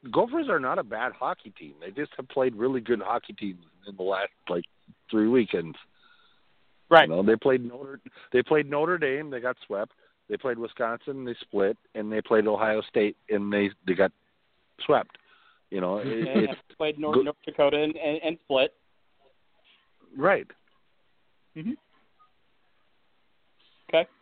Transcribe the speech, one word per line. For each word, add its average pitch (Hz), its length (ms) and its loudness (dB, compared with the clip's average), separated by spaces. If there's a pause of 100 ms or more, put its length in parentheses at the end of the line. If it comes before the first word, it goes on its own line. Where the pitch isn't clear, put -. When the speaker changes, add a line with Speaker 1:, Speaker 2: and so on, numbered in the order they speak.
(120)
Speaker 1:
Gophers 240 360 0
are 170 120 0
not 135 180 -2
a - 60 -4
bad 110 280 -6
hockey 127 460 -8
team. 73 220 -18
They 90 100 -14
just 139 260 -10
have 127 120 -12
played 127 260 0
really 123 260 -2
good 110 220 -2
hockey 110 300 -4
teams 92 320 -10 (240)
in 101 80 -16
the 95 60 -8
last, 95 280 -2 (180)
like, 87 160 -4 (460)
three 110 180 4
weekends. 98 480 0 (1120)
Speaker 2:
Right. 160 200 10
Speaker 1:
You 80 80 -2
know, 92 60 2
they 110 140 6
played 131 280 2
Notre, 135 360 -14 (320)
they 123 100 4
played 147 280 0
Notre 160 280 0
Dame, 147 320 -2
they 127 100 -8
got 123 160 -4 (100)
swept. 104 260 -6 (360)
They 104 80 -4
played 120 220 -4
Wisconsin, 117 680 -6
they 120 160 -6
split, 101 360 0 (180)
and 107 160 -6
they 110 100 -2
played 107 260 4
Ohio 107 420 0
State, 104 280 2 (120)
and 101 240 -2
they, 101 180 2 (160)
they 92 80 2
got 92 180 2 (720)
swept. - 340 0 (520)
You 98 100 -4
know, 90 180 -2
it, 104 80 -6
Speaker 2:
<laughs> - 0 -
And 131 420 0
Speaker 1:
it's - 120 -10 (160)
Speaker 2:
played 151 220 -4
North, 151 180 0
Speaker 1:
go- 143 60 4
Speaker 2:
North 147 220 -4
Dakota 147 380 2
and, 156 140 -2
and, 151 280 -4
and 165 200 -4
split. 139 280 0 (1400)
Speaker 1:
Right. 160 300 2 (1120)
Speaker 2:
Mm-hmm. 170 160 -8 (2250)
Okay. 165 180 2 (140)